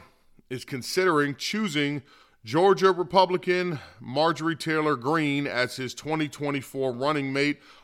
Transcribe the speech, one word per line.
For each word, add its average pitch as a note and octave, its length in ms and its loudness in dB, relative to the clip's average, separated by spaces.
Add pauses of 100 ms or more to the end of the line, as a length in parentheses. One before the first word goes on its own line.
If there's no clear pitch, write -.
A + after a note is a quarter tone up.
(500)
is B2+ 140 -8
considering C#3+ 680 0
choosing D3 680 -2 (420)
Georgia F3+ 480 6
Republican F3+ 880 2 (180)
Marjorie D#3 560 0
Taylor D#3 400 0
Greene C#3+ 520 0
as B2 300 -2
his B2+ 180 -8
twenty D3+ 340 -4
twenty-four C3+ 640 -4
running C3+ 400 -2
mate, C#3+ 260 0 (260)